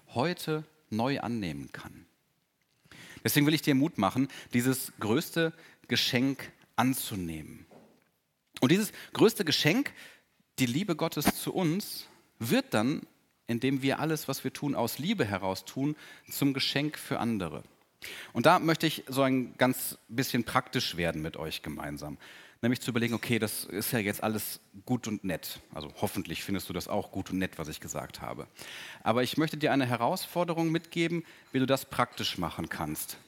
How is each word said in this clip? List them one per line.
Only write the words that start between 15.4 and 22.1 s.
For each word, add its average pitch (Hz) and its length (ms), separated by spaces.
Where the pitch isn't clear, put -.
tun, 147 300
zum 139 240
Geschenk 139 440
für - 200
andere. 92 440
Und 123 140
da 170 120
möchte 160 280
ich - 200
so 131 140
ein 131 380
ganz - 400
bisschen 120 360
praktisch - 520
werden 82 240
mit 80 160
euch 78 240
gemeinsam. 73 560